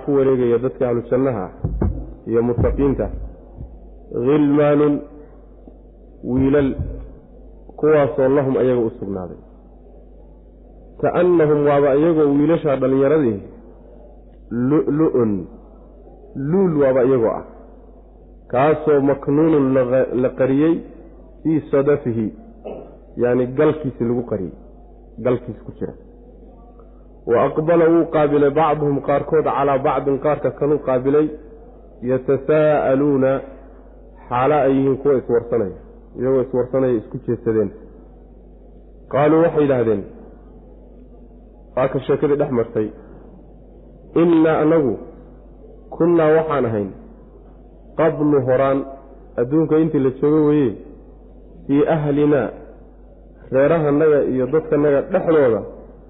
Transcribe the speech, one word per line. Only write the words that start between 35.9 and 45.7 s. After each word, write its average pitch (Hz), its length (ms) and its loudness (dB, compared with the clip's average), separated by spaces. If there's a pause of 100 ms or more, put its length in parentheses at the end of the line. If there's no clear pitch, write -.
iyagoo 131 220 0
iswarsanaya, 127 520 -2
isku 110 240 -6
jeesadeen. 110 520 -2 (1400)
Qaaluu, 151 320 2
waxay 156 200 2
yidhaahdeen, 113 420 0 (1700)
waa 131 120 0
ka 139 120 -6
sheekadii 143 360 0
dhex 143 160 -2
martay, 110 360 -2 (1300)
"Innaa 160 460 4
anagu, 151 320 2 (960)